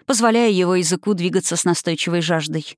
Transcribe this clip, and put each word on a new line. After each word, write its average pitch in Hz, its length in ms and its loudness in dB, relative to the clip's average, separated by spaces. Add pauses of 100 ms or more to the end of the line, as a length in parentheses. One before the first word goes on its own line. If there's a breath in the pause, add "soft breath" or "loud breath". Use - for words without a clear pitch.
позволяя 233 440 2
его 185 260 2
языку 180 380 0
двигаться 175 440 -2
с - 80 -2
настойчивой 170 560 -2
жаждой. 156 560 -4